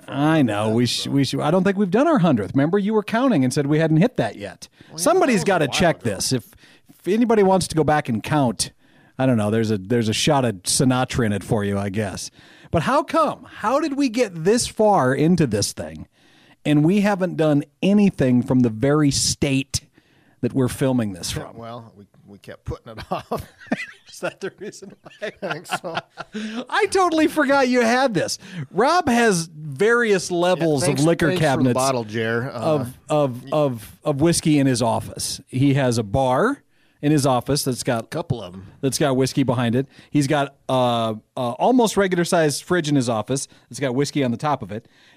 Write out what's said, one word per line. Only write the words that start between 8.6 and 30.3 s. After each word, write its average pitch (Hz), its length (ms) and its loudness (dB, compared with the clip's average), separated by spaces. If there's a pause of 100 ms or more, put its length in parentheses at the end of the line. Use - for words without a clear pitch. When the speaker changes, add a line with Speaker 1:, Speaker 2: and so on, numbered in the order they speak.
Speaker 2:
I 131 80 0
don't 131 120 4
know. 107 140 0
There's 110 200 2
a, 107 60 0
there's 107 300 -2
a 110 60 0
shot 139 320 2
of 110 180 -2
Sinatra 127 600 0
in 104 80 0
it 98 100 -4
for 104 220 -2
you, 101 120 -2
I 101 120 -4
guess. 101 420 -6 (400)
But 165 120 0
how 269 200 2
come? 285 420 -2
How 247 340 -2
did 302 180 -2
we 277 120 0
get 202 340 -2
this 226 240 2
far 180 480 2
into 156 320 4
this 101 260 -2
thing, 80 340 -12 (560)
and 147 220 4
we 202 160 4
haven't 185 340 -2
done 147 280 2 (180)
anything 165 640 4
from 127 160 2
the 123 100 4
very 139 420 2
state - 680 -2 (600)
that 120 120 -2
we're 127 140 2
filming 123 460 -2
this 87 220 -10
Speaker 1:
Yeah, 151 120 -10
Speaker 2:
from? 101 100 -20
Speaker 1:
well, 117 400 -16
we, 104 80 -20 (220)
we 101 100 -20
kept - 280 -20
putting 135 300 -12
it 101 120 -16
<laughs> - 40 -20
off. - 400 -10 (600)
Speaker 2:
Is - 80 -20
that - 200 -10
the 190 200 -10
reason 196 420 -18
why? 208 300 -14 (100)
Speaker 1:
I 175 120 -8
think 175 120 -10
so. 170 300 -8 (720)
Speaker 2:
I 403 220 0
totally 320 360 2
forgot 277 420 2
you 247 120 2
had 240 320 2
this. 120 240 -2 (340)
Rob 294 380 2
has 220 440 2
various 190 760 0
Speaker 1:
Yeah, 175 80 -2